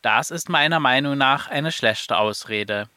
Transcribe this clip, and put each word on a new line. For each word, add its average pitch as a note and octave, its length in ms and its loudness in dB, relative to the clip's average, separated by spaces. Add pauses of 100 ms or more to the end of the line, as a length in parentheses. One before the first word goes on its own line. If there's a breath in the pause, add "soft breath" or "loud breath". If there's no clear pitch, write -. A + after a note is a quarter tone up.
Das A#2 300 2
ist E3+ 160 -10
meiner D#3+ 320 2
Meinung C#3 380 2
nach C#3 320 2
eine D3+ 240 -4
schlechte A2+ 440 -2
Ausrede. G#2 800 -4